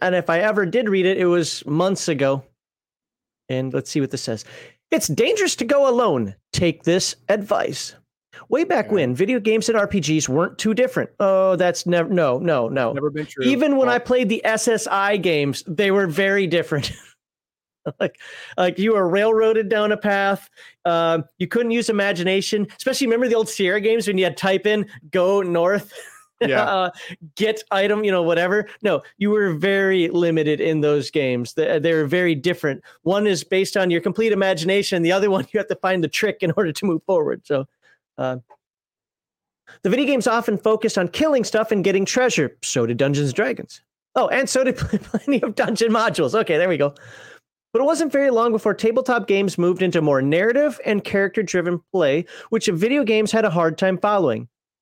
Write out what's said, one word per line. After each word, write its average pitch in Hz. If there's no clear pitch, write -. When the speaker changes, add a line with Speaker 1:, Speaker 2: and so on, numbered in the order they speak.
Speaker 1:
and 180
if 175
I 170
ever 208
did 220
read 190
it, 190
it 180
was 175
months 170
ago. 139
And 131
let's 135
see 147
what 135
this 131
says. 113
"It's -
dangerous 330
to 240
go 277
alone. 156
Take 165
this 180
advice." -
Way 294
back 226
Speaker 2:
Yeah. -
Speaker 1:
when, 127
video 202
games 220
and 220
R 202
P 202
Gs 151
weren't 147
too 220
different. 240
Oh, 190
that's 175
never, 175
no, 135
no, 139
no. 123
Speaker 2:
Never 139
been 151
true. 135
Speaker 1:
Even 277
when 254
Speaker 2:
Well 240
Speaker 1:
I 240
played 247
the 226
S 220
S 226
I 196
games, 151
they 196
were 196
very 196
different. 160
<laughs> -
Like, -
like, 180
you 220
were 190
railroaded 220
down 214
a 208
path. 196
Um, 165
you 175
couldn't 233
use 233
imagination, 196
especially 262
remember 240
the 233
old 220
Sierra 202
games 220
when 185
you 185
had 156
type 190
in, 208
"Go 190
north." 180
<laughs> -
Speaker 2:
Yeah. 214
Speaker 1:
Uh, 185
get 214
item, 202
you 202
know, 180
whatever. 180
No, 175
you 208
were 202
very 190
limited 160
in 156
those 147
games. 123
They, 156
they 165
were 156
very 175
different. 147
One 196
is 180
based 190
on 185
your 170
complete 214
imagination. 190
The 170
other 196
<laughs> -
one, 185
you 214
have 202
to 190
find 185
the 151
trick -
in 170
order 165
to -
move 165
forward. 160
So, 135
uh, 131
"The 190
video 262
games 254
often 226
focused 220
on 180
killing 285
stuff 220
and 196
getting 196
treasure. 226
So 120
did 120
Dungeons 143
and 123
Dragons. -
Oh, 226
and 254
so 262
did 254
<laughs> -
pl-, -
plenty -
of 214
dungeon 226
modules." 185
Okay, 156
there 180
we 160
go. 143
"But 233
it 269
wasn't 320
very 277
long 233
before 214
tabletop 233
games 196
moved 180
into 175
more 139
narrative 226
and 202
character-driven 185
play, 160
which 220
video 226
games 214
had 220
a 208
hard 165
time 190
following." 147